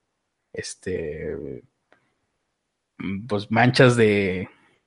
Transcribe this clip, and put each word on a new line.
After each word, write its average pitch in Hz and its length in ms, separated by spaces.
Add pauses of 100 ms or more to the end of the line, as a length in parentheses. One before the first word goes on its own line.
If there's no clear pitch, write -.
(520)
este, 78 1080 (1700)
pues 104 220
manchas 120 460
de, 101 520 (380)